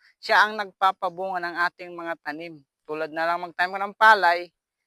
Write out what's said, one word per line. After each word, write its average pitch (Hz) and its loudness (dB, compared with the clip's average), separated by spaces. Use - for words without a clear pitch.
Siya 202 4
ang 214 0
nagpapabunga 190 -2
ng 175 -6
ating 175 -16
mga 170 -8
tanim. 160 -12
Tulad 156 -8
na 165 -2
lang 175 -4
magtanim 180 -4
ka - -6
ng 202 -14
palay, 175 4